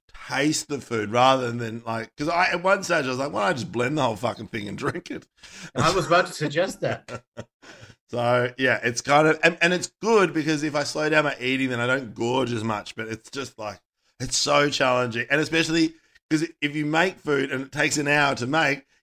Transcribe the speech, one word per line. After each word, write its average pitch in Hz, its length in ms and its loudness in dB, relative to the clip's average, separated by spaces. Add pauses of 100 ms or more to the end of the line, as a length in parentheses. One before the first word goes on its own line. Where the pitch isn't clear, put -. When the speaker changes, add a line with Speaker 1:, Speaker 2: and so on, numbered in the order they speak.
(280)
Speaker 1:
Taste 147 400 -2
the 143 120 -6
food 107 320 -4
rather 123 400 4
than, 117 340 -8
like," 113 300 -6
'cause 147 140 -4
I, 175 220 2
at 180 120 -4
one 190 200 2
stage 165 220 0
I 127 40 -2
was 127 80 -2
like, 135 160 -4
"Why 208 120 -2
don't 196 40 2
I 180 40 0
just 120 180 -6
blend 123 260 -2
the 143 60 2
whole 117 120 0
fucking 104 340 -6
thing 104 180 -8
and 98 100 -10
drink 139 320 -6
it?" - 180 -12 (480)
Speaker 2:
I 151 200 2
was 175 100 0
about 175 220 4
to - 60 -12
suggest 156 480 -2
that. 120 460 -6
Speaker 1:
<laughs> - 200 -18 (640)
So, 120 460 2
yeah, 127 260 2
it's 120 180 -2
kind 147 260 4
of, 156 160 2
and, 170 180 4
and 170 100 4
it's 175 200 -2 (100)
good 196 320 4
because 151 300 0
if 151 100 -2
I 147 100 0
slow 151 260 -2
down 156 160 4
my 139 140 0
eating, 131 300 0
then 120 100 -2
I 120 60 0
don't 127 300 -2
gorge 123 360 0
as 113 120 -4
much, 107 320 -4
but 113 120 -8
it's 113 220 -10
just, 131 300 -10
like, 104 200 -10 (400)
it's 131 160 -4
so 143 320 4
challenging. 123 600 0
And 143 100 2
especially 160 540 2 (340)
'cause 156 160 0 (160)
if 147 160 -2
you 151 120 -2
make 170 320 0
food 139 320 0
and 131 100 -4
it 139 100 -12
takes 151 260 0
an 143 100 -2
hour 143 280 4
to 120 120 -4
make, 143 400 0 (160)